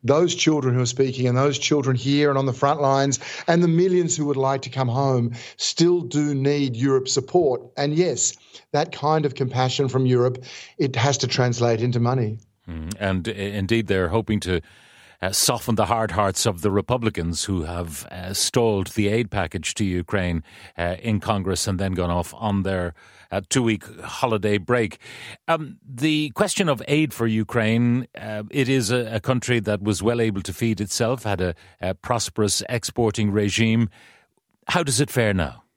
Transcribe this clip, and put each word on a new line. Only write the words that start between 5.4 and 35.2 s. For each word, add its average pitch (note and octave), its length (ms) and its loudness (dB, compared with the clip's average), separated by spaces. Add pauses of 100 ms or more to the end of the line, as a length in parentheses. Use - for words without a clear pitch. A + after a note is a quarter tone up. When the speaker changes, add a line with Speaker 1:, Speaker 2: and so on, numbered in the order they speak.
Speaker 1:
still F3 440 2
do D3 340 -2
need C3+ 400 0
Europe's C3 380 2
support. C#3 480 0 (160)
And C#3+ 180 -2
yes, E3 420 0 (360)
that D#3 200 0
kind D3+ 340 0
of C3 80 -2
compassion B2+ 540 0
from C3 180 0
Europe, B2 380 2 (340)
it C3+ 160 -2
has C3+ 240 2
to C3+ 80 -2
translate A#2+ 560 2
into B2 160 0
money. A#2 400 0 (300)
Speaker 2:
Mm, D#2+ 320 -8
and, F#2+ 280 0
uh, A2 40 -6
indeed, G2+ 560 0
they're F#2+ 200 2
hoping G#2+ 320 0
to, F2 200 0 (600)
uh, F#2+ 120 -2
soften A#2 420 0
the G#2 120 2
hard A2 260 0
hearts G2 340 0
of F2 160 -2
the G#2 80 2
Republicans G2 760 0
who F#2+ 180 -2
have, E2+ 500 -8
uh, F#2 200 -10
stalled G#2 560 0
the G2+ 200 0
aid A2 200 0
package F2 460 -4
to G#2+ 100 -2
Ukraine, F2+ 600 -2 (340)
uh, F2 240 -2
in A2 160 0
Congress F#2+ 480 -2
and F#2 140 -2
then F#2+ 120 -2
gone F2 180 -2
off F2 240 -4
on G2+ 280 -2
their, F2+ 320 -4 (380)
uh, G2 80 -2 (100)
two-week A2+ 320 0 (200)
holiday G#2+ 540 0
break. A#2 440 0 (480)
Um, D#3+ 360 -2
the D3+ 520 0
question G3 320 0
of B2 180 0
aid D3 260 2
for A#2 140 0
Ukraine, A#2 800 2 (100)
uh, G#2+ 340 -8
it C3 180 0
is B2 240 2
a, A2+ 240 -2
a G2+ 40 0
country B2 380 0
that G2+ 240 -2
was G2+ 180 0
well A#2 200 0
able G2+ 220 0
to G2+ 100 -8
feed A2 280 -2
itself, A#2 440 -2
had G2+ 160 -2
a, F2+ 140 -2 (260)
a F#2+ 140 -2
prosperous - 760 -2
exporting A2 640 0
regime. A2 560 2 (800)
How E3+ 160 2
does C3+ 160 0
it D3 100 0
fare A2 240 2